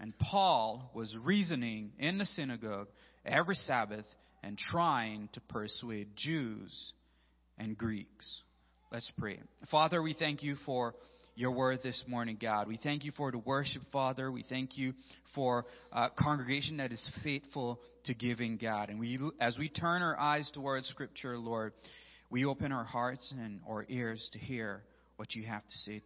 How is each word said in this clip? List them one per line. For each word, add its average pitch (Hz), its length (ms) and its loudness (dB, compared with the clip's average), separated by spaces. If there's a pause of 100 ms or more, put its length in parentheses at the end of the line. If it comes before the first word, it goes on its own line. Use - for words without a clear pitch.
And 107 180 -10
Paul 127 760 4
was 110 240 -4
reasoning 120 840 2
in 170 180 2
the 202 80 0
synagogue 110 600 -2 (360)
every 170 300 4
Sabbath 107 520 0 (360)
and 104 160 -6
trying 117 760 2
to - 80 -10
persuade 104 760 -4
Jews 117 760 -2 (640)
and 110 220 -4
Greeks." - 640 -4 (480)
Let's 117 260 -4
pray. 104 220 -4 (320)
Father, 160 320 6
we 160 120 0
thank 147 280 0
you 143 140 -2 (100)
for 123 300 2 (400)
your 123 160 2
word 127 300 4
this 123 240 -2
morning, 117 320 -2
God. 107 280 2
We 110 100 -4
thank 147 280 -2
you 147 80 -6
for 139 180 -2
the 120 80 -2
worship, 135 440 0 (100)
Father. 131 380 2
We 123 120 -6
thank 131 340 -4
you 131 160 0 (420)
for 123 300 4 (260)
a 120 200 2
congregation 143 680 2
that 127 140 -2
is - 180 -4 (120)
faithful 135 580 -2 (240)
to 123 100 0
giving, 117 440 0
God. 104 320 0
And 107 80 -6
we, 117 200 -2 (220)
as 120 160 4
we 147 140 -2
turn 170 320 2
our 165 160 2
eyes 147 320 2
towards 135 380 -2
Scripture, 127 500 -6
Lord, 113 340 -2 (560)
we 127 160 2
open 139 280 2
our 123 120 0
hearts 123 480 -2
and 110 340 -6
our 110 220 -4
ears 117 440 -2
to 110 60 -10
hear 107 440 -4 (340)
what - 180 -8
you 110 100 -6
have 107 220 -6
to - 120 -6
say 104 280 -4